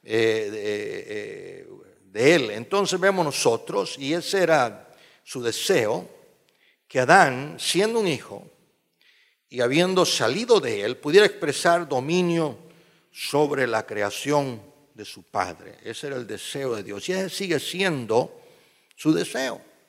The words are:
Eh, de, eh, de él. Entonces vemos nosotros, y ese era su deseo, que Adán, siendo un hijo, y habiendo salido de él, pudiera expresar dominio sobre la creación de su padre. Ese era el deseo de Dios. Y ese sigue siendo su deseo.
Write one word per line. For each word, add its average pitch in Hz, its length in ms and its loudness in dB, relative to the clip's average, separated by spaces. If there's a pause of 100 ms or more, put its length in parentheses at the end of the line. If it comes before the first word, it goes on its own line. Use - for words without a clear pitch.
Eh, 110 480 0
de, 104 560 -6
eh, 101 600 -14 (440)
de 123 240 6
él. 120 160 0
Entonces 180 480 -2
vemos 185 260 2
nosotros, 143 720 0
y 139 160 -4
ese 180 300 0
era 131 500 0 (300)
su - 180 -10
deseo, 120 680 0 (800)
que 131 140 0
Adán, 147 580 6
siendo 226 400 0
un 202 80 0
hijo, 123 400 -6 (1000)
y 123 120 -4
habiendo 170 440 4
salido 190 540 2
de 110 240 -4
él, 117 140 -2
pudiera 185 280 6
expresar 170 640 0
dominio 156 680 0 (580)
sobre 143 500 0
la 110 200 -2
creación 117 760 -2 (320)
de 104 120 -18
su - 180 -18
padre. 90 600 -6
Ese 117 240 -12
era 135 100 -8
el 120 100 -10
deseo 120 480 -6
de 104 80 -8
Dios. 101 240 -10
Y 185 60 -4
ese 190 160 -4
sigue 165 320 -4
siendo 139 800 -2 (520)
su 156 200 0
deseo. 131 480 -4 (260)